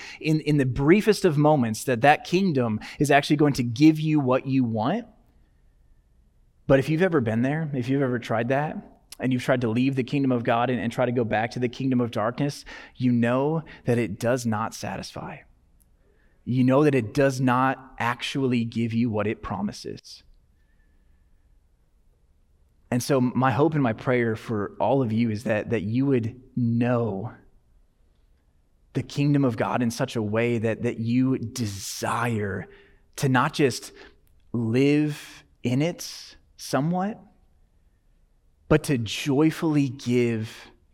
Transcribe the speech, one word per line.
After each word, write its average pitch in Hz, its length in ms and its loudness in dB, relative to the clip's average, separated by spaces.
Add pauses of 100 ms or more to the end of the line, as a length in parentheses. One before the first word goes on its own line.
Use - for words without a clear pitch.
(220)
in, 156 180 0
in 151 160 0
the 143 100 4
briefest 165 600 4
of 147 120 2
moments 147 460 2
that 123 160 0
that 143 240 4
kingdom 135 560 0 (180)
is 143 140 2
actually 143 240 4
going 147 180 4
to 131 100 -2
give 147 360 4
you 156 220 0
what 127 260 0
you 131 160 2
want. 120 420 -2 (1600)
But 135 140 6
if 131 80 -2
you've 156 140 0
ever 170 180 2
been 110 220 0
there, 147 320 -2
if 123 160 -4
you've 139 140 0
ever 123 160 -2
tried 117 280 -2
that, 143 400 -4 (320)
and 127 120 -2
you've 123 120 -2
tried - 180 2
to 117 80 0
leave 131 260 0
the 131 80 0
kingdom 135 280 -2
of 120 120 0
God 123 280 0
and, 120 80 -2
and 117 120 -4
try 127 140 0
to 123 60 0
go 120 120 0
back 110 280 -2
to 123 80 -8
the 123 100 -2
kingdom 127 320 0
of 117 80 -2
darkness, 120 560 -4 (300)
you 123 160 0
know 131 520 0 (220)
that 120 140 2
it 107 200 -4
does 120 280 0
not 110 260 -2
satisfy. - 640 -10 (1040)
You 127 200 2
know 131 220 6
that 143 100 4
it 113 180 -2
does 135 260 2
not 127 600 0
actually 120 640 -2
give 113 280 -4
you 117 180 0
what 104 160 -2
it 113 160 -6
promises. - 800 -10 (2750)
And 120 140 0
so 135 180 2
my 127 300 2
hope 151 240 2
and 143 80 0
my 113 100 0
prayer 120 420 0
for 104 440 -6
all 131 240 2
of 110 100 -2
you 117 160 2
is 107 140 -4
that, 107 260 -2
that 110 140 -2
you 123 240 0
would 117 340 0 (140)
know 117 760 0 (1600)
the 131 100 -2
kingdom 143 420 2
of 117 100 2
God 117 280 -2
in 117 80 0
such - 240 -4
a 117 60 -2
way 117 360 0
that, 110 240 -2
that 117 180 -4
you 127 380 2
desire 107 1300 -6 (500)
to 139 120 0
not 131 240 2
just - 380 0 (600)
live 139 920 0 (180)
in 127 220 0
it - 520 -8 (220)
somewhat, 180 600 -2 (1500)
but 156 160 4
to 143 140 0
joyfully 147 920 0
give 117 840 -2 (220)